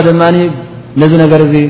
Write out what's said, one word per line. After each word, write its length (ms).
ድማኒ 360
ነዚ 220
ነገር 240
እዚ 140